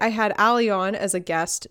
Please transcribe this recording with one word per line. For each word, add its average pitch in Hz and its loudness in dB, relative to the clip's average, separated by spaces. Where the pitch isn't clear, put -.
I 226 2
had 214 0
Allie 233 4
on 190 0
as 196 -2
a 180 -2
guest 170 -4